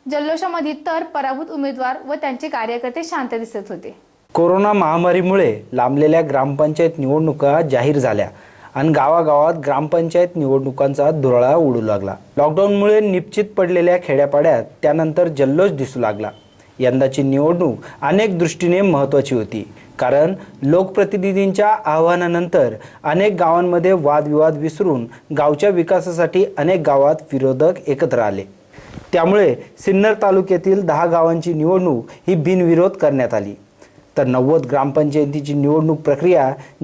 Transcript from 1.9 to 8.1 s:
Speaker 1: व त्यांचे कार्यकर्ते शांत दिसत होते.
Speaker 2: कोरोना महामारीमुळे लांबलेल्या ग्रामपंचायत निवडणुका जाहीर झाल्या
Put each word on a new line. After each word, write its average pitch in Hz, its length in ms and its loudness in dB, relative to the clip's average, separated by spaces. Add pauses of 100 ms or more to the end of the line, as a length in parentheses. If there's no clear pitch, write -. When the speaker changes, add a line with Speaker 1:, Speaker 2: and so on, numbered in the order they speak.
Speaker 1:
व 277 80 -8
त्यांचे 302 340 -8
कार्यकर्ते 240 560 -6
शांत 294 300 -8
दिसत 226 360 -10
होते. - 240 -14 (400)
Speaker 2:
कोरोना 185 380 2
महामारीमुळे 175 840 2 (180)
लांबलेल्या 143 480 2
ग्रामपंचायत 151 800 0
निवडणुका 147 640 0
जाहीर 139 360 0
झाल्या 107 300 0 (460)